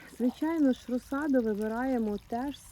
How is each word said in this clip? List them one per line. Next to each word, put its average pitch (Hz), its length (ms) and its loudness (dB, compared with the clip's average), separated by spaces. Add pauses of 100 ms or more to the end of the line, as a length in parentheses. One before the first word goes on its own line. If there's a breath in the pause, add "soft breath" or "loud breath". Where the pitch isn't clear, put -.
(200 loud breath)
Звичайно 285 520 2
ж, - 160 -2
розсаду 262 540 0
вибираємо 220 760 -2 (120)
теж 262 300 -6 (140)